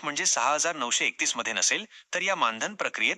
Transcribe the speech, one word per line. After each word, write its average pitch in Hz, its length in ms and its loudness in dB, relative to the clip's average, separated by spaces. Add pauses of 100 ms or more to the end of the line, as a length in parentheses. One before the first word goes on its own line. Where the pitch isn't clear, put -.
म्हणजे 156 240 -4
सहा 135 280 2
हजार 160 220 0
नऊशे 131 300 0
एकतीस 139 300 -2
मध्ये 117 160 -2
नसेल, 143 340 0 (280)
तर 180 80 -2
या 190 120 0
मानधन 131 400 0
प्रक्रियेत 123 440 -2